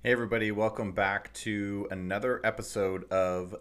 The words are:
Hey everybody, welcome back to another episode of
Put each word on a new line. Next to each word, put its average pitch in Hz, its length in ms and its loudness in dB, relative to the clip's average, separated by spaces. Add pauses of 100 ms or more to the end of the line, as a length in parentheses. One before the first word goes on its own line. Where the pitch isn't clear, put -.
Hey 123 60 6
everybody, 113 400 2
welcome 107 400 0
back 98 400 0
to 101 580 -4
another 98 540 -2
episode 98 640 -2
of 92 500 2